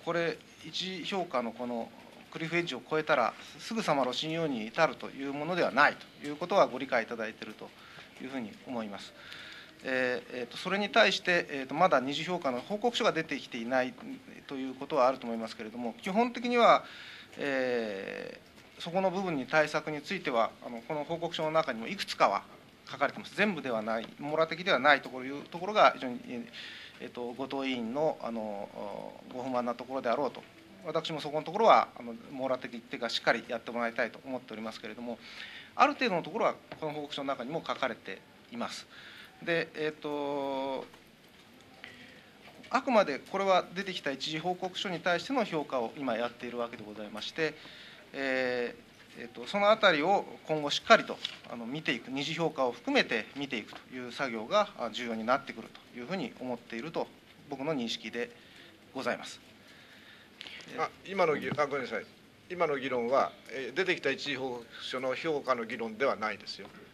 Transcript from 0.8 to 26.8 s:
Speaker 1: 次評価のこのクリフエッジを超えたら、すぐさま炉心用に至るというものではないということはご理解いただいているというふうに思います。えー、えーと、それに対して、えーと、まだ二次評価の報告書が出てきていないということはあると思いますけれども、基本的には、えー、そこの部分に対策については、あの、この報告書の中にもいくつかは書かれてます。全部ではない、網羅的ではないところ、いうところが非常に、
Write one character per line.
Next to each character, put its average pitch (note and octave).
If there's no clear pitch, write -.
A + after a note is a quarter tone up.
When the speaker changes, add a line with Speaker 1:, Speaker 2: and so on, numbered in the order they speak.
Speaker 1:
次 -
評 F#3+
価 B2
の A#2
こ A#2+
の A#2
ク -
リ E3
フ D#3+
エ F3
ッ -
ジ E3
を A#2
超 D#3
え D#3
た D3+
ら、 A#2+
す -
ぐ A3+
さ E3
ま C3+
炉 B2
心 D#3
用 E3
に A#2
至 D3+
る B2
と -
い C3+
う C#3
も D3
の F3+
で E3+
は A#2
な A#2+
い -
と D3
い D3
う D3
こ F3
と G3+
は E3+
ご A#2+
理 C3+
解 B2
い -
た A#2+
だ A2
い A2
て A2
い G#2+
る G#2+
と G#2
い -
う B2+
ふ C3+
う -
に G#2+
思 A#2+
い G#2+
ま G2
す。 -
え B2+
ー、 B2
え B2
ー -
と、 -
そ F#3
れ G3
に G3+
対 G3+
し -
て、 F3
え C#3
ー C3
と、 C3+
ま F3
だ D3
二 C3+
次 D#3+
評 F3+
価 C#3+
の B2
報 G3+
告 A#3+
書 A#3+
が G3
出 D#3+
て D3
き B2+
て B2+
い A2+
な B2+
い B2+
と C#3+
い C3+
う C3
こ C3
と D#3+
は B2
あ C3+
る B2+
と B2
思 A#2
い -
ま A2+
す -
け A2+
れ G#2+
ど A#2
も、 A#2+
基 -
本 A#3
的 A#3+
に A#3+
は、 F3+
え A2+
ー、 -
そ -
こ F3+
の F#3+
部 F#3
分 F3+
に B2+
対 D3+
策 D#3
に D3
つ -
い F#3
て D3+
は、 A2+
あ B2
の、 A#2
こ D#3+
の D#3
報 E3
告 E3
書 E3+
の D#3
中 D#3+
に A2+
も A2+
い F3+
く -
つ -
か D3
は G2
書 C#3
か C3+
れ A#2
て -
ま G#2
す。 -
全 G3+
部 D3
で C3
は A2+
な A2+
い、 A2
網 D3
羅 D#3+
的 E3
で F#3+
は C#3
な C#3+
い C3+
と C3
こ B2+
ろ、 B2+
い C#3+
う C#3
と -
こ E3+
ろ G#3
が D#3+
非 B2+
常 C3+
に、 A#2+